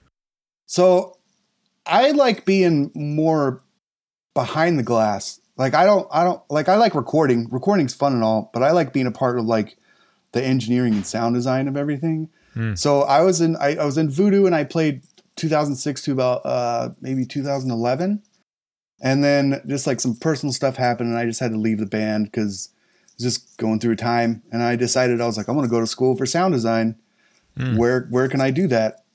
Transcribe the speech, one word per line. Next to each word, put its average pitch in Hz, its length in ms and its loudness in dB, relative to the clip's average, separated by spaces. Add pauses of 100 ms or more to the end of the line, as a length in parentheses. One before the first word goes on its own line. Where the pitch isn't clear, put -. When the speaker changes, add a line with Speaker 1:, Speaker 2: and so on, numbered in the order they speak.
(640)
Speaker 1:
So 185 520 2 (680)
I 233 260 4
like 277 340 2
being 175 500 2
more 151 680 0 (720)
behind 151 460 0
the 120 40 0
glass. 110 560 -2 (180)
Like, 131 160 0
I 160 120 4
don't, 196 260 4
I 160 120 2
don't, 175 260 0
like, 147 180 -2
I 185 100 4
like 220 180 4
recording. 131 560 2
Recording's 139 420 0
fun 139 200 0
and 117 100 0
all, 110 300 0
but 120 100 0
I 143 80 4
like 165 200 2
being 131 160 0
a 120 40 -4
part 123 280 -2
of, 113 60 -2
like, 110 320 0 (540)
the 120 120 -2
engineering 123 520 0
and 98 100 -4
sound 117 300 -2
design 131 320 -2
of 135 100 -6
everything. 156 500 -4 (260)
Speaker 2:
Hmm. 113 220 -4
Speaker 1:
So 143 280 2
I 139 180 4
was 180 180 2
in, 165 180 0
I, 147 200 0
I 151 80 -2
was 143 120 -4
in 160 120 0
Voodoo, 196 360 2
and 180 100 2
I 151 100 0
played 151 380 -2 (340)
two 160 100 -4
thousand 151 280 0
six 135 280 -6
to 147 80 -2
about, 127 340 0
uh, 120 440 -2 (100)
maybe 131 260 -4
two - 180 -8
thousand 135 280 -4
eleven. 135 500 -2 (800)
And 135 220 2
then 139 440 2
just, 139 200 -4
like, 123 140 -2
some 120 140 -2
personal 151 360 -2
stuff 131 240 -2
happened, 120 340 -2
and 117 80 -2
I 117 80 -2
just 117 140 -4
had 123 120 -2
to 110 60 -4
leave 110 220 0
the 107 60 -4
band 107 480 -2
'cause 104 400 -6
I - 440 -20
was 117 60 -8
just - 340 -6
going 110 220 -2
through 117 140 0
a 107 40 -2
time. 117 440 0 (100)
And 117 120 -4
I 117 120 0
decided, 120 460 0
I 117 40 0
was 117 120 -4
like, 107 100 -6
"I'm 123 80 -2
gonna 139 140 -2
go 117 100 0
to 113 80 0
school 131 300 0
for 131 80 -4
sound 180 280 0
design. 113 420 0 (600)
Speaker 2:
Hmm. 127 220 -2
Speaker 1:
Where, 120 320 2
where 127 180 2
can 135 140 -2
I 135 100 2
do 175 160 0
that?" 113 360 -2 (120)